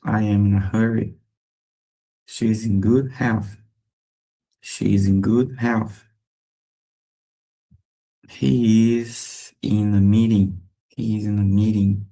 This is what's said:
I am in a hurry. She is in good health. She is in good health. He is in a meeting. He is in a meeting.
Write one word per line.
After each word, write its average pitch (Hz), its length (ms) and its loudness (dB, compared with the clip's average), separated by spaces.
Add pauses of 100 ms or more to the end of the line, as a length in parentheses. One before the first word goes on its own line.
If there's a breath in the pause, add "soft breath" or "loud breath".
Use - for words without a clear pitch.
I 107 180 -2
am 101 240 2
in 101 80 2
a 101 60 2
hurry. 113 540 -2 (1120)
She - 240 -4
is 110 160 -2
in 98 140 0
good 127 320 0
health. - 440 -4 (1040)
She - 340 -4
is 98 120 2
in 98 140 2
good 117 380 0
health. 113 460 -4 (2250)
He 117 720 2
is - 520 -10 (100)
in 104 320 0
a 98 60 4
meeting. 101 600 2 (260)
He 110 300 -6
is 104 80 -6
in 104 120 -2
a 101 40 0
meeting. 101 680 0